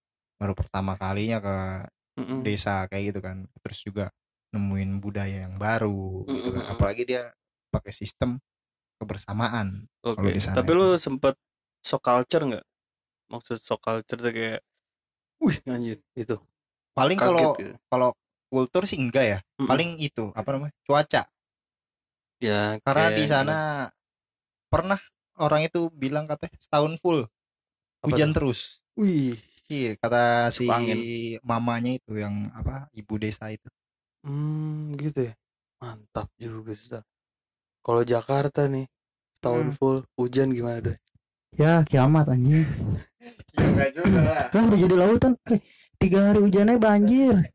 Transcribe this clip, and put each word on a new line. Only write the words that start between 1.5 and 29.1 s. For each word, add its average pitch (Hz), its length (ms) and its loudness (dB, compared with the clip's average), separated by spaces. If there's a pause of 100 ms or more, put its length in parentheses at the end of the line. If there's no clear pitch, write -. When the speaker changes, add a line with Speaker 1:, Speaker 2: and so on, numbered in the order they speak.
Speaker 2:
Mm-mm. 127 260 -8
Speaker 1:
desa 101 460 -2
kayak 101 240 -6
gitu 98 80 -10
kan. 95 240 -12 (160)
Terus - 220 -14
juga 101 220 -8 (460)
nemuin 98 480 -4
budaya 98 480 -8
yang 92 80 -12
baru 101 720 -4
gitu 123 220 -6
kan. 123 160 -6
Speaker 2:
Mm-mm. - 80 -10
Speaker 1:
Apalagi 107 320 0
dia 123 260 -6 (380)
pakai - 240 -6
sistem 123 480 -6 (560)
kebersamaan 104 880 -6 (160)
Speaker 2:
Oke. 117 140 -4
Speaker 1:
kalau 98 160 0
di 95 100 -2
sana 95 160 -4
Speaker 2:
Tapi 127 140 2
Speaker 1:
itu. 175 80 4
Speaker 2:
lu 190 60 4 (100)
sempet 135 380 -2 (460)
shock - 220 -4
culture 127 400 2
nggak? 123 220 -4 (640)
Maksud 117 320 -10
shock - 200 -6
culture 113 360 -6
tuh 117 160 -4
kayak, 113 320 -6 (760)
"Wih, 202 280 0
anjir," 120 340 -6 (140)
gitu. 113 260 -6 (560)
Speaker 1:
Paling 135 180 4
Speaker 2:
Kaget 196 140 2
Speaker 1:
kalau, 165 240 4
Speaker 2:
gitu. - 200 -10 (140)
Speaker 1:
kalau 127 240 2 (380)
kultur 131 360 0
sih 202 120 -4
enggak 131 300 2
ya. 98 120 0 (220)
Speaker 2:
Mm-mm. 135 80 0
Speaker 1:
Paling 160 220 2 (100)
itu, 110 320 -6
apa 110 180 -8
namanya, 143 220 -6 (100)
cuaca. 143 460 0 (1120)
Speaker 2:
Ya, 107 420 0
Speaker 1:
Karena 156 300 2
Speaker 2:
kayak - 80 0
Speaker 1:
di 151 80 2
sana 147 320 2
Speaker 2:
gimana? 147 380 -6 (720)
Speaker 1:
pernah 185 320 0 (360)
orang 151 300 2
itu 170 240 -2
bilang 147 340 -6
katanya 151 320 -10
setahun 147 420 0
full 156 280 0 (720)
Speaker 2:
Apa - 100 -10
Speaker 1:
hujan 147 220 2
Speaker 2:
tuh? 151 140 -2
Speaker 1:
terus. - 340 -4 (160)
Speaker 2:
Wih. 151 400 2 (340)